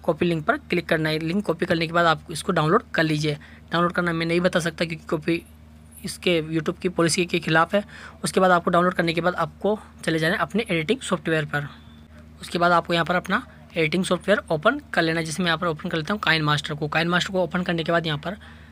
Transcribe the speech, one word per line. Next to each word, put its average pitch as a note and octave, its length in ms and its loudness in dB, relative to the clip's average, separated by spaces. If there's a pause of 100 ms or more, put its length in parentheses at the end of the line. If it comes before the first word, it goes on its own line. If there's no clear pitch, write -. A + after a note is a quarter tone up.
कॉपी F3 220 0
लिंक E3 200 0
पर C#4 140 2
क्लिक - 280 -4
करना D#3+ 220 0
है। D#3 100 -2
लिंक E3+ 260 -2
कॉपी E3+ 200 -2
करने E3 220 0
के E3 60 -8
बाद E3+ 120 4
आप D#3 260 2
इसको D#3+ 200 -6
डाउनलोड D#3 320 2 (100)
कर E3 100 2
लीजिए। D3+ 300 0 (380)
डाउनलोड E3+ 220 0
करना F3 200 -2
मैं E3 120 -2
नहीं E3+ 160 2
बता F3+ 180 2
सकता E3 260 -2
क्योंकि E3 200 -8
कॉपी E3+ 360 -2 (640)
इसके F3 380 0
YouTube D#3+ 360 -4
की F#3+ 100 -2
पॉलिसी E3+ 360 2
के F3 140 -2
खिलाफ D#3+ 360 2
है। G3+ 80 2 (400)
उसके - 160 0
बाद F#3 120 6
आपको F3 200 4
डाउनलोड F3 220 4
करने E3+ 200 0
के E3 80 0
बाद F3+ 140 0
आपको G3 420 -2 (280)
चले D#3+ 140 0
जाना D#3+ 160 2
है - 60 -4
अपने G3 240 -2
एडिटिंग E3+ 360 0
सॉफ्टवेयर D#3+ 440 -2
पर। D3 220 -4 (760)
उसके - 180 -6
बाद F3 120 4
आपको E3+ 220 2
यहाँ E3+ 120 2
पर F3+ 100 0
अपना F#3+ 300 -2 (240)
एडिटिंग E3+ 360 0
सॉफ्टवेयर F#3+ 360 0 (100)
ओपन A3 300 2 (120)
कर F3 80 2
लेना E3 180 2
है, D#3+ 60 -2
जिसे D#3+ 180 -4
मैं F3 40 2
यहाँ E3 100 2
पर F3 100 -2
ओपन D#3+ 220 -4
कर E3+ 80 -2
लेता D#3 160 -2
हूँ G#3+ 80 -4
काइन D#3+ 220 2
मास्टर D3 320 0
को। D3+ 120 -4
काइन D#3+ 220 0
मास्टर F3+ 240 0
को F#3 100 2
ओपन F3+ 200 -2
करने E3+ 200 -2
के E3+ 80 -2
बाद E3+ 160 2
यहाँ D3 120 -2
पर F#3+ 180 -8 (340)